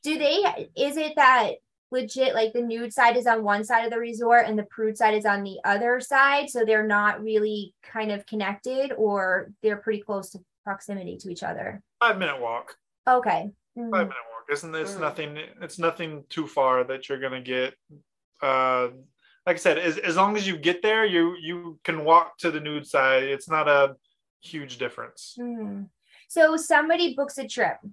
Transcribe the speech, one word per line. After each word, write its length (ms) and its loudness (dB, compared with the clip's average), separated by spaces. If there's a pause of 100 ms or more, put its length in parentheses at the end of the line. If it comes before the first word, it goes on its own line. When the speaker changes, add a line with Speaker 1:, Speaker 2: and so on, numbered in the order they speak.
Speaker 1:
Do 160 -4
they, 580 0
is 220 -2
it 180 -4
that 360 6 (400)
legit, 420 -2
like, 180 0
the 100 -2
nude 300 -4
side 240 4
is 120 0
on 160 2
one 200 0
side 220 0
of 60 -4
the 80 -2
resort 480 4
and 120 -2
the 40 -4
prude 340 -4
side 160 4
is 120 0
on 180 0
the 200 -10
other 380 0
side, 480 2
so 160 0
they're 200 4
not 380 2
really 500 -2 (100)
kind 280 -6
of 140 -8
connected, 720 -4
or 540 0 (100)
they're 160 0
pretty 240 -4
close 300 -8
to 80 -18 (260)
proximity 520 -10
to 120 -14
each 140 -12
other? 380 -8 (200)
Speaker 2:
Five-minute 400 0
walk. 340 -8 (320)
Speaker 1:
Okay. 440 2 (260)
Mm. 140 -8
Speaker 2:
Five-minute 180 0
walk. 420 -14
Isn't, 240 -6
it's 200 -6
Speaker 3:
Mm. 40 -10
Speaker 2:
nothing, 380 -6 (240)
it's 180 -14
nothing 500 -4
too 180 -6
far 360 2
that 240 -6
you're 120 -6
gonna 220 -6
get. 340 -2 (680)
Uh, 480 2 (560)
like 100 2
I 40 -8
said, 180 4
as, 200 0
as 200 -2
long 200 4
as 100 -2
you 100 -2
get 240 0
there, 240 2
you, 340 2
you 440 -10
can 200 -4
walk 360 6
to 120 -2
the 80 -4
nude 280 -8
side. 360 4
It's 260 -6
not 180 0
a 280 6 (460)
huge 380 -12
difference. 600 -12
Speaker 1:
Mm. 480 -10 (400)
So 300 4
somebody 580 2
books 220 -6
a 100 -10
trip. 300 -2 (160)